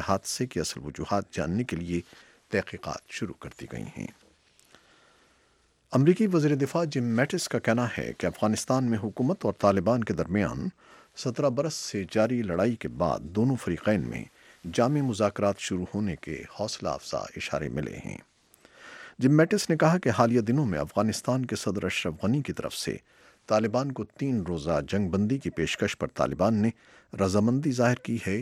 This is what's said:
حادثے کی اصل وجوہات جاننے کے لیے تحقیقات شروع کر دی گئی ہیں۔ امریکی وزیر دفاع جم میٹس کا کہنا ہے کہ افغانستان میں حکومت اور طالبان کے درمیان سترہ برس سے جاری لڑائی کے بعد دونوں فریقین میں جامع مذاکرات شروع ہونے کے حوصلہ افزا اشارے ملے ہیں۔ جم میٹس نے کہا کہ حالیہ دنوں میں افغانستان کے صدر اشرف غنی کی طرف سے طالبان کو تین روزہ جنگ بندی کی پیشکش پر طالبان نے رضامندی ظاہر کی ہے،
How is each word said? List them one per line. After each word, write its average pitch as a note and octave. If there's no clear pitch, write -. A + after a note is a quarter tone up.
حادثے G2
کی G#2
اصل -
وجوہات F#2+
جاننے F#2
کے G#2
لیے E2+
تحقیقات -
شروع -
کر -
دی -
گئی A1+
ہیں۔ G1+
امریکی F3
وزیر D3+
دفاع C#3+
جم C#3
میٹس B2
کا B2+
کہنا A#2
ہے A#1+
کہ -
افغانستان A2
میں A#2
حکومت A2+
اور G#2+
طالبان G2+
کے G#2+
درمیان G2
سترہ C#3
برس C#3+
سے -
جاری A2+
لڑائی G2+
کے -
بعد B1
دونوں G#2+
فریقین F2+
میں A1+
جامع C3+
مذاکرات G2+
شروع F2+
ہونے G2+
کے D2
حوصلہ G#2
افزا C#2
اشارے C#2
ملے A#1+
ہیں۔ -
جم C3+
میٹس E3+
نے E3
کہا D#3
کہ F3+
حالیہ A#2+
دنوں A#2+
میں F2
افغانستان A2
کے A2
صدر G2
اشرف F#2
غنی B2+
کی G2
طرف -
سے -
طالبان A2+
کو B2+
تین B2+
روزہ D#2+
جنگ G2
بندی G#2
کی F2
پیشکش -
پر D#2
طالبان D2+
نے G#2+
رضامندی A2
ظاہر A#2+
کی A#2
ہے، G2+